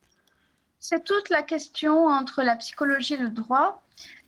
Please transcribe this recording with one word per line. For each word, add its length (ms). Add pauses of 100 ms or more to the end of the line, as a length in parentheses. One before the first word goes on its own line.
(800)
C'est 240
toute 260
la 140
question 640
entre 360
la 120
psychologie 580
et 40
le 120
droit. 540 (440)